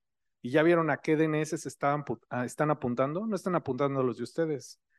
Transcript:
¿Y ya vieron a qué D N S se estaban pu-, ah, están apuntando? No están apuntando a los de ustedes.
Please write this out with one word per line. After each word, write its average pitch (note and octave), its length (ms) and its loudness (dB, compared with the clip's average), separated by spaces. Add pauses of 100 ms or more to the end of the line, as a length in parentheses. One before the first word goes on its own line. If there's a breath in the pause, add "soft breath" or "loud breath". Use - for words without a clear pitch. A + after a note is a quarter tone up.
(420)
¿Y A#2+ 100 -8
ya D3+ 120 6
vieron E3 260 4
a C#3 80 0
qué D#3 180 0
D D#3 100 4
N D#3 160 0
S D#3 160 -4
se C#3+ 120 -10
estaban C#3+ 340 -2
pu-, A2+ 160 -6 (100)
ah, B2 160 -4
están D3+ 260 -2
apuntando? C#3+ 560 -2
No G#3+ 80 -2
están F3+ 200 -2
apuntando C#3 440 0
a C3 40 2
los A#2+ 140 0
de A#2+ 60 -8
ustedes. D3+ 560 -6 (200)